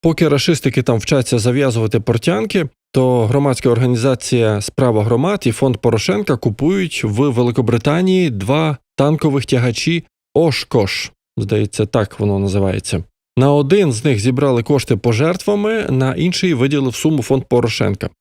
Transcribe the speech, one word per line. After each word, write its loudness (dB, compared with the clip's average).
Поки 2
рашистики 0
там 0
вчаться 0
зав'язувати 0
портянки, -2
то 2
громадська 0
організація 0
Справа 0
громад 0
і 2
Фонд 0
Порошенка 0
купують -2
в 0
Великобританії 0
два -2
танкових 2
тягачі 0
Ошкош. 0
Здається, -2
так -2
воно 0
називається. -2
На 4
один 2
з -6
них 2
зібрали 0
кошти 0
пожертвами, -2
на 0
інший 0
виділив 0
суму 0
Фонд 0
Порошенка. 0